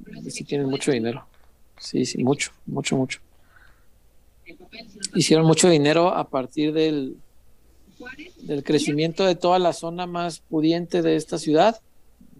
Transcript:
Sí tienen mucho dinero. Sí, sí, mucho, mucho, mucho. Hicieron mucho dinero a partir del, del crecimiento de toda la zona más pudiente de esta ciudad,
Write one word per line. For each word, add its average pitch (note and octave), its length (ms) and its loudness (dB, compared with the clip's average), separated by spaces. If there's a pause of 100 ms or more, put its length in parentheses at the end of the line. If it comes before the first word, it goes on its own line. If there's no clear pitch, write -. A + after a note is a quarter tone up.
(280)
Sí D3+ 160 -10
tienen C#3+ 240 -2
mucho C3+ 240 -2
dinero. A#2 360 -4 (500)
Sí, - 280 -4
sí, - 180 -4
mucho, C#3 280 0 (140)
mucho, C#3 320 -4
mucho. C3 220 -4 (1900)
Hicieron D#3+ 320 4
mucho E3 240 6
dinero D#3+ 400 4
a - 200 -4
partir D3+ 440 -4
del, D3+ 440 -2 (1200)
del C#3+ 220 -6
crecimiento D#3 640 0
de F3+ 100 2
toda F3+ 240 2
la E3+ 120 2
zona E3+ 360 -8
más F3 320 -6
pudiente E3 600 0
de D#3+ 140 2
esta D#3+ 220 -4
ciudad, D#3+ 420 4 (600)